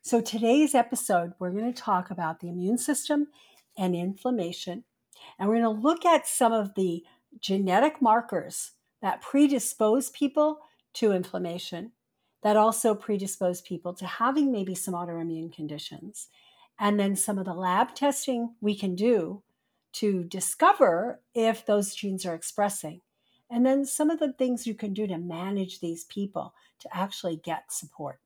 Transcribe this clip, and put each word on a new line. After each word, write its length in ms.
So 220
today's 520
episode, 640
we're 120
gonna 240
talk 360
about 300
the 80
immune 300
system 500
and 180
inflammation. 880
And 100
we're 80
gonna 140
look 360
at 200
some 280
of 200
the 300
genetic 640
markers 720
that 180
predispose 880
people 520
to 180
inflammation, 800
that 140
also 380
predispose 680
people 340
to 120
having 440
maybe 240
some 200
autoimmune 600
conditions. 760
And 200
then 160
some 240
of 60
the 100
lab 400
testing 680
we 120
can 200
do 480
to 300
discover 960
if 320
those 280
genes 300
are 100
expressing. 680
And 160
then 220
some 240
of 80
the 140
things 340
you 80
can 180
do 140
to 120
manage 600
these 260
people 480
to 140
actually 420
get 360
support. 540